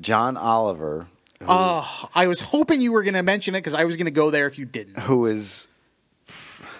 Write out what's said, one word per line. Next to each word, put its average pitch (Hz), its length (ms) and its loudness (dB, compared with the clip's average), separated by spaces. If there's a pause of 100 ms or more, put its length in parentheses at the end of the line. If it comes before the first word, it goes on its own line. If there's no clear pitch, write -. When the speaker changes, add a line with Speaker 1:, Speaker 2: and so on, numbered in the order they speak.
Speaker 1:
John 113 340 2
Oliver, 90 720 0 (320)
who - 80 -16
Speaker 2:
Oh, 180 680 0
I 180 120 6
was 175 140 0
hoping 302 400 0
you 240 100 2
were 220 120 2
gonna 190 200 0
mention 196 320 0
it 190 60 -2
'cause 160 140 -6
I 160 100 2
was 170 120 -2
gonna 170 140 -2
go 151 200 2
there 143 160 2
if 139 120 -8
you 135 60 -10
didn't. 104 360 -12
Speaker 1:
who 123 260 2
is, 107 400 -6 (1120)